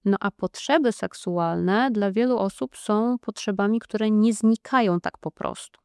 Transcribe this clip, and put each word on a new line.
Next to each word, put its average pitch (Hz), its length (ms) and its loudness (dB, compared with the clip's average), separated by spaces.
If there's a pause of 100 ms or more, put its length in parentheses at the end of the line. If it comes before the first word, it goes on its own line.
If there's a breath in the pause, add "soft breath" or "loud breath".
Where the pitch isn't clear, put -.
no, 196 160 4
a 196 100 -2
potrzeby 254 600 0
seksualne 175 1000 -2
dla 202 220 0
wielu 240 260 0
osób 196 380 -4
są 226 420 0
potrzebami, 208 600 -2
które 214 300 -2
nie 214 220 4
znikają 220 680 2
tak - 180 -6
po - 120 -8
prostu. - 540 -10